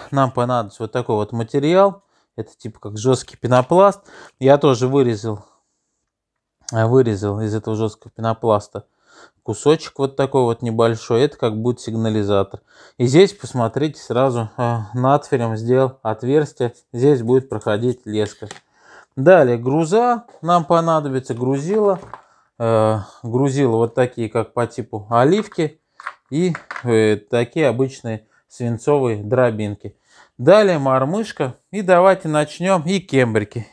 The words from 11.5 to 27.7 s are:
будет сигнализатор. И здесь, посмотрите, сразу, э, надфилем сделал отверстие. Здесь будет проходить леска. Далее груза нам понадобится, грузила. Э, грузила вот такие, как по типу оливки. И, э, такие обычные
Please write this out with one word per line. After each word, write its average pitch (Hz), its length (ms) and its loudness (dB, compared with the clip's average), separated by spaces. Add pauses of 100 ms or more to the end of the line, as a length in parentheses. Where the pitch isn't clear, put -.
будет 117 240 -4
сигнализатор. 107 800 -2 (380)
И 123 80 0
здесь, 175 260 6
посмотрите, 131 640 -4
сразу, 120 600 -2
э, 120 200 -2 (140)
надфилем 127 640 0
сделал 123 460 0
отверстие. 123 720 -2 (180)
Здесь 127 300 2
будет 131 260 0
проходить 117 560 -4
леска. 107 440 -6 (680)
Далее 135 400 6
груза 165 720 -2 (160)
нам 170 240 0
понадобится, 156 680 0
грузила. 156 640 -2 (600)
Э, 110 400 2 (240)
грузила 127 540 0
вот 117 180 0
такие, 123 340 -2
как 110 240 -6
по 120 140 -2
типу 110 420 -12
оливки. 151 720 0 (480)
И, 165 260 -2 (300)
э, 110 320 2
такие 120 520 -2
обычные 120 580 -4 (220)